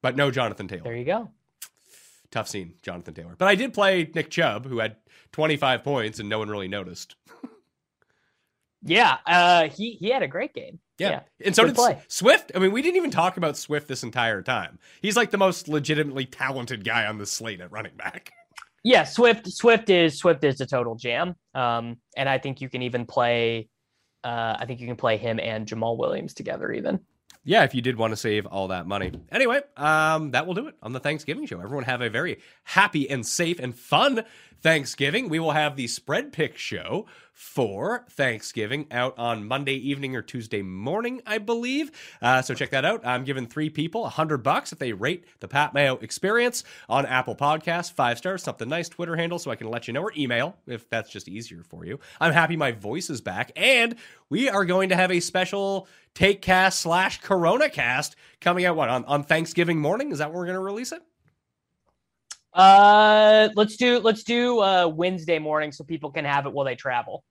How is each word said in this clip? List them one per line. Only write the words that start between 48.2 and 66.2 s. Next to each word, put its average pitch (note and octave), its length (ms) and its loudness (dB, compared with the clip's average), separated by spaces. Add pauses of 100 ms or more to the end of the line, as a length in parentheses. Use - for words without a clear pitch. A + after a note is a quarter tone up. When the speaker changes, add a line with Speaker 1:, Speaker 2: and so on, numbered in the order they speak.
Speaker 1:
something A#2 280 -8
nice, E3 180 -4
Twitter E3+ 300 -8
handle, E3+ 200 -4
so C#3+ 140 -8
I A2 60 -8
can A2+ 120 -10
let A#2 180 -8
you A#2 60 -8
know, C#3+ 80 -4
or G3 160 -6
email C3 380 -2 (100)
if A#2+ 240 -12
that's A2+ 220 -6
just G2 160 -14
easier F#2 340 -14
for E2 240 -18
you. G#2+ 140 -10 (220)
I'm E3 100 4
happy E3 240 2
my C#3+ 160 0
voice A2+ 380 -8
is B2+ 100 -6
back. G#2 380 -8
And A#3 380 2 (340)
we A#3+ 200 0
are G3 140 0
going F#3 260 0
to F#3 60 2
have F#3 160 2
a F3 80 2
special F#3+ 680 -4 (240)
Take G3 280 2
Cast F#3 380 4
slash F3+ 400 0
Corona G3 500 2
Cast B2+ 460 -2 (240)
coming F3+ 240 0
out, F3 140 2
what, C#3 100 0
on, A#2+ 160 0
on C#3+ 220 0
Thanksgiving E3 560 0
morning? A3 320 0
Is C#3+ 60 -6
that D3+ 100 -4
when E3+ 80 -10
we're F3 100 -6
gonna F#3 140 -4
release G#3 320 -8
it? F4 100 -16 (1500)
Speaker 2:
Uh, G#3+ 1040 10
let's G#3+ 200 2
do, B3 240 4
let's A3 240 2
do, A#3+ 380 2
uh, F#3 260 4
Wednesday E3 520 0
morning D3+ 340 -2
so D3+ 100 -16
people D3+ 260 -8
can D3+ 140 -6